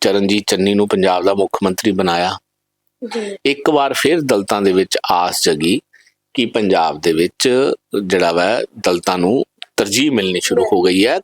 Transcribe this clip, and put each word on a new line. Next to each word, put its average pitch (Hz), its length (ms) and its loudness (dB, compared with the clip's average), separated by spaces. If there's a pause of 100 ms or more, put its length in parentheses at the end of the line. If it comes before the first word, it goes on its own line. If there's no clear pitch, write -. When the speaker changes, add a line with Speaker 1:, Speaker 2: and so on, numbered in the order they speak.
Speaker 1:
ਚਰਨਜੀਤ 101 460 0
ਚੰਨੀ 98 280 2
ਨੂੰ 104 140 2
ਪੰਜਾਬ 92 360 0
ਦਾ 98 100 4
ਮੁੱਖ 98 280 -2
ਮੰਤਰੀ 98 300 0
ਬਣਾਇਆ। 90 440 -2 (680)
Speaker 2:
ਜੀ। 208 420 -8
Speaker 1:
ਇੱਕ 139 260 0
ਵਾਰ 139 220 2
ਫਿਰ 156 300 0
ਦਲਿਤਾਂ 104 400 0
ਦੇ 98 100 4
ਵਿੱਚ 92 260 0 (140)
ਆਸ 87 320 0
ਜਗੀ 85 360 0 (540)
ਕਿ 117 120 0
ਪੰਜਾਬ 90 540 0
ਦੇ 82 120 0
ਵਿੱਚ 85 360 0 (460)
ਜਿਹੜਾ 92 380 0
ਵਾ, 92 300 0 (160)
ਦਲਿਤਾਂ 90 400 -2
ਨੂੰ 98 260 0 (320)
ਤਰਜੀਹ 117 340 0
ਮਿਲਣੀ 95 300 0
ਸ਼ੁਰੂ 120 240 0
ਹੋ 90 180 0
ਗਈ 92 240 2
ਹੈ, 156 180 0